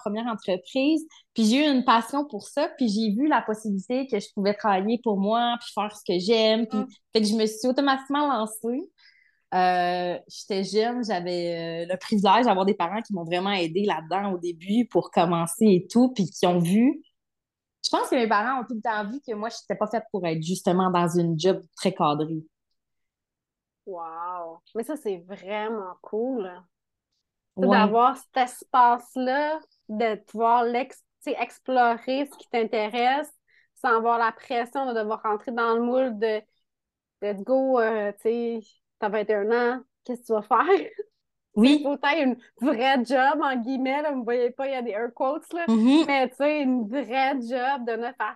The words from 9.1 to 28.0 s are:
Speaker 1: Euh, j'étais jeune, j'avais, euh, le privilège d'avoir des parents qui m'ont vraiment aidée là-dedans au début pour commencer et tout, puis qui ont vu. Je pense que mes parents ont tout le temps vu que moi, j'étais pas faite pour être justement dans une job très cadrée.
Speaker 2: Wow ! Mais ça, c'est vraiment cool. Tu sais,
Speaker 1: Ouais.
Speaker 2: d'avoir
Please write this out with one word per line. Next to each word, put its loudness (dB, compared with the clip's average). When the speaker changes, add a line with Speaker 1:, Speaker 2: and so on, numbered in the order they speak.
Speaker 1:
Euh, 0
j'étais -6
jeune, -2
j'avais, -4
euh, -4
le -4
privilège 4
d'avoir 2
des 2
parents -2
qui -10
m'ont -6
vraiment -2
aidée -2
là-dedans -2
au -6
début -2
pour 0
commencer 2
et 6
tout, 4
puis -2
qui 0
ont 4
vu. 2
Je -4
pense 0
que 0
mes 2
parents 0
ont -8
tout -8
le -8
temps -4
vu -10
que -12
moi, -6
j'étais -8
pas -2
faite -6
pour -6
être -2
justement 0
dans 2
une 2
job 0
très -2
cadrée. -2
Speaker 2:
Wow ! -10
Mais -6
ça, -6
c'est -6
vraiment -8
cool. -4
Tu -2
sais, 4
Speaker 1:
Ouais. 8
Speaker 2:
d'avoir 4